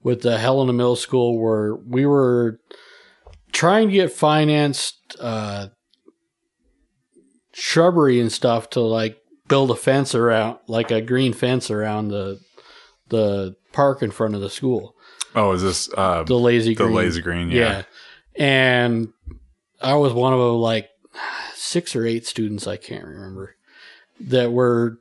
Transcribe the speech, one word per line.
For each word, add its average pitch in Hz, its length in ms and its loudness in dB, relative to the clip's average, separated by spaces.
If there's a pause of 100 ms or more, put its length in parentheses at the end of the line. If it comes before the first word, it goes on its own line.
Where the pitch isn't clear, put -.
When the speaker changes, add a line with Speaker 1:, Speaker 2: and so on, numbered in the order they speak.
Speaker 1:
with 123 200 -2
the 117 160 0
Helena 127 340 2
Middle 123 240 2
School 120 420 0
where 107 360 0
we 123 320 -2
were 123 520 2 (920)
trying 202 380 2
to 196 60 0
get 185 180 2
financed, 151 1040 0
uh, 104 500 -6 (1800)
shrubbery 160 680 2
and 117 100 0
stuff 117 400 0
to, 131 100 -2
like, 113 360 0 (320)
build 135 220 4
a - 40 4
fence 135 400 0
around, 117 440 2 (100)
like, 113 220 -2
a 113 100 2
green 123 320 0
fence 123 380 -2
around 107 380 -4
the, 98 300 -6 (720)
the 101 480 -2 (160)
park 139 300 2
in 110 80 -2
front 107 240 -2
of 101 60 -4
the 98 100 -6
school. 117 440 -4 (400)
Speaker 2:
Oh, 104 180 2
is 92 100 0
this, 95 340 -2
uh, 90 280 0
Speaker 1:
The 123 140 2
Lazy 120 360 2
Speaker 2:
the 110 100 0
Speaker 1:
Green. 113 100 2
Speaker 2:
Lazy 85 280 0
Green, 87 280 -4
yeah. 120 80 2
Speaker 1:
Yeah. 101 240 0 (540)
And 123 720 2 (720)
I 131 140 0
was 143 180 2
one 123 200 2
of, 131 60 2
like, 117 500 0 (680)
six - 420 -6
or 117 100 -2
eight 117 200 -4
students, 107 400 -6
I 101 100 -8
can't - 280 -14
remember, 95 520 -16 (640)
that 127 320 0
were 120 480 2